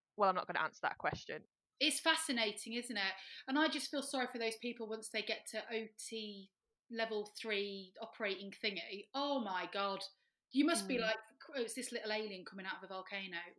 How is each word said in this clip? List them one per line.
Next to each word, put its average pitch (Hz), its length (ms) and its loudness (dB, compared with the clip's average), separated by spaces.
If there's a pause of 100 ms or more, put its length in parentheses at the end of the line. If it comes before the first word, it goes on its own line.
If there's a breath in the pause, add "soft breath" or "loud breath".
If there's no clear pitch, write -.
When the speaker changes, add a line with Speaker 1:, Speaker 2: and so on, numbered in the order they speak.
(160)
Speaker 1:
"Well, 202 140 8
I'm 180 60 6
not - 120 0
gonna 175 140 0
answer - 200 -2
that - 160 0
question." - 480 -2 (340)
Speaker 2:
It's 302 200 4
fascinating, 233 720 2
isn't 240 220 -2
it? 190 160 2 (360 loud breath)
And 277 100 4
I 311 100 8
just 294 220 -2
feel 277 120 0
sorry 254 280 0
for 247 80 -4
those 226 180 0
people 233 320 -4
once 220 200 -6
they 214 140 -2
get 214 260 -4
to 220 140 -4 (100)
O 226 140 -2 (120)
T 208 520 -8 (400)
level 220 500 0
three 202 600 -2
operating 196 520 -4
thingy. 202 600 -4
Oh 277 260 2
my 185 320 0
God. 196 280 2 (520)
You 269 140 8
must 208 200 4
be 240 120 2
Speaker 1:
Mm. - 20 2
Speaker 2:
like, 220 160 4 (320)
"Oh, 277 140 0
it's 226 120 -2
this 240 180 -4
little 220 200 -2
alien 202 320 -2
coming 190 220 -8
out 185 120 -2
of 190 60 -14
a 190 100 -8
volcano." 190 440 -4 (200)